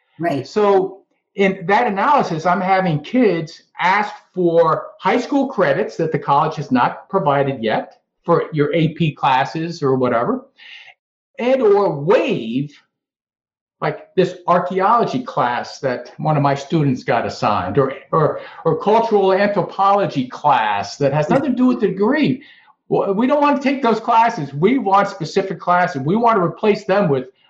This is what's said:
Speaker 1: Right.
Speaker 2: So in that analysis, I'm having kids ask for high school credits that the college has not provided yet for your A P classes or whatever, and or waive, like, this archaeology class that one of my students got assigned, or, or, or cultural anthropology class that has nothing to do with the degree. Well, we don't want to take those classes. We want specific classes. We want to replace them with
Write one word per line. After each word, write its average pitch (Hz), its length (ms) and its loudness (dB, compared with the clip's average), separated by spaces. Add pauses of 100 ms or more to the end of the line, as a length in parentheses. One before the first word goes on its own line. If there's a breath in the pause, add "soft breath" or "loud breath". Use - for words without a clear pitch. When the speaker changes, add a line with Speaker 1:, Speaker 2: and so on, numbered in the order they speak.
(200)
Speaker 1:
Right. 147 260 -4
Speaker 2:
So 196 600 0 (300)
in 190 320 0
that 226 200 2
analysis, 202 580 0
I'm 185 160 2
having 180 400 0
kids 180 600 0 (160)
ask 196 340 0 (200)
for 165 640 2
high 226 200 0
school 269 280 -2
credits 170 500 0
that 160 140 -2
the 143 80 -2
college 151 380 0
has 143 140 -6
not 127 380 0
provided 139 540 0
yet - 380 -4 (240)
for 165 280 2
your 147 200 0
A 160 160 2
P 156 240 -2
classes 151 680 -2
or 135 140 2
whatever, 123 500 -2 (920 loud breath)
and 262 220 0
or 202 380 2
waive, 147 720 -2 (1080)
like, - 360 -6
this - 300 0
archaeology 185 800 0
class 120 560 -4
that 123 380 -6
one 147 200 0
of 139 60 0
my 139 100 2
students 143 500 -2
got 117 220 0
assigned, 104 540 -2
or, 131 160 0 (160)
or, 156 300 0 (220 loud breath)
or 156 160 0
cultural 208 540 2
anthropology 196 920 0
class 110 680 -2
that 139 160 0
has 151 180 0
nothing 277 200 0
to 220 40 0
do 247 100 2
with 254 140 2
the 208 80 0
degree. 208 560 0 (460 loud breath)
Well, - 260 0
we 233 100 0
don't 294 160 2
want 285 180 2
to - 40 -12
take 269 180 -2
those 226 180 2
classes. 226 540 0
We 196 240 2
want 196 300 2
specific 190 520 -4
classes. 175 440 0
We 165 120 0
want 233 220 2
to 180 60 0
replace 196 420 -2
them 185 240 2
with 131 200 -2 (200 soft breath)